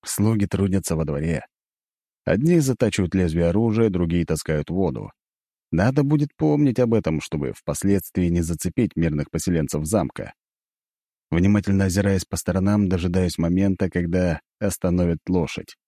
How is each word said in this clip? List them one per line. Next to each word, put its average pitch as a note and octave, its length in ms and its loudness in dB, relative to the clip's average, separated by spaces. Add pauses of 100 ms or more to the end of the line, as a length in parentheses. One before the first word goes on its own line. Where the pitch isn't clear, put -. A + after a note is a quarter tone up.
Слуги G#2 420 0
трудятся F#2 500 -2
во D#2+ 80 -2
дворе. D2+ 400 -4 (800)
Одни D#3 340 2
затачивают A2+ 560 0
лезвие E2+ 340 2
оружия, A2 420 2
другие F2 340 0
таскают D#2 460 -2
воду. D#2 420 -4 (580)
Надо B2+ 320 2
будет D3 340 0
помнить D3 420 2
об A#2 160 2
этом, D#2+ 260 0
чтобы C#2 320 -6
впоследствии F#2 760 -2
не E2+ 120 2
зацепить E2+ 560 -2
мирных D2+ 340 -2
поселенцев D#2 540 -2
замка. E2 480 -4 (1000)
Внимательно G2 540 2
озираясь F#2+ 400 0
по - 120 -8
сторонам, F#2+ 520 0
дожидаюсь F2+ 480 0
момента, F2+ 540 0
когда F2 500 0 (180)
остановят F2+ 600 0 (100)
лошадь. F2 480 -4 (120)